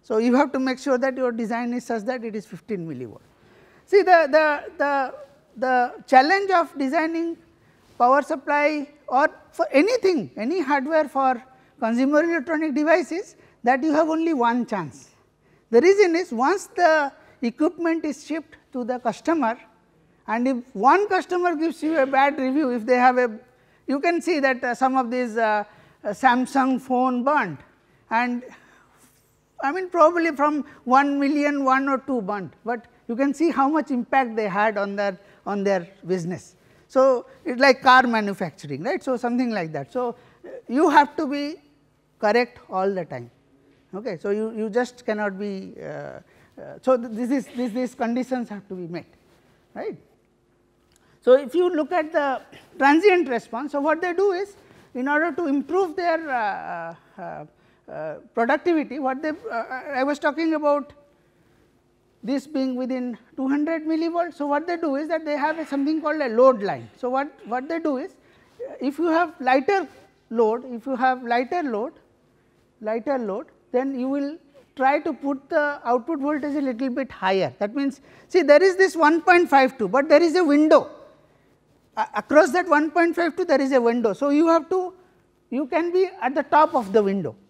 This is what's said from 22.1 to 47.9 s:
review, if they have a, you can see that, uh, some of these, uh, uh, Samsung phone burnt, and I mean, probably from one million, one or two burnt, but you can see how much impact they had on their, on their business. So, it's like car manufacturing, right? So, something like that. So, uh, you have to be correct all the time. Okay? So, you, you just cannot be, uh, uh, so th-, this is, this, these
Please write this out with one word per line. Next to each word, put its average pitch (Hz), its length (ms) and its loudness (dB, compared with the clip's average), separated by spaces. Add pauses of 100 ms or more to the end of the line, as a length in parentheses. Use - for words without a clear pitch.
review, 262 320 0
if 233 140 -4
they 247 100 4
have 247 220 4
a, 240 200 0 (500)
you 277 120 0
can 349 220 0
see 320 180 0
that, 262 240 0
uh, 247 120 -4
some 262 220 0
of 240 140 -2
these, 247 260 -2
uh, 214 260 0 (400)
uh, 233 60 -4
Samsung 254 720 2
phone 247 420 0
burnt, 247 360 -2 (500)
and 247 340 -2 (1160)
I 277 120 -4
mean, 370 160 -6
probably 339 420 4
from 294 340 0 (200)
one 277 340 2
million, 285 460 0
one 269 240 2
or 269 80 0
two 247 240 -4
burnt, 190 320 -8 (100)
but 233 220 -6 (240)
you 233 60 -4
can 269 180 0
see 330 160 0
how 269 180 2
much 302 240 -2
impact 247 440 -2
they 214 120 -2
had 208 300 0
on 202 180 -4
their, 202 220 -4 (280)
on 196 180 -4
their 190 240 0 (200)
business. 170 480 -6 (320)
So, 262 380 2 (200)
it's 247 140 -4
like 262 220 4
car 254 220 8
manufacturing, 190 800 -4
right? 285 200 -4
So, 262 120 -2
something 240 360 -2
like 175 220 -4
that. 143 200 -10
So, 247 220 -6 (300)
uh, - 40 -18 (180)
you 294 220 2
have 285 280 4
to 311 100 -2
be 285 280 -6 (640)
correct 233 400 0 (100)
all 190 220 -2
the 185 140 -6
time. 123 240 -14 (640)
Okay? 202 240 -8
So, 202 140 -6
you, 214 200 -4
you 220 180 -6
just 240 360 -6
cannot 208 320 -4
be, 190 420 -10
uh, 151 60 -14
uh, 143 360 -14 (600)
so 254 160 4
th-, 240 140 -8
this 220 180 -6
is, 269 260 -4
this, 240 180 -6
these 247 220 -4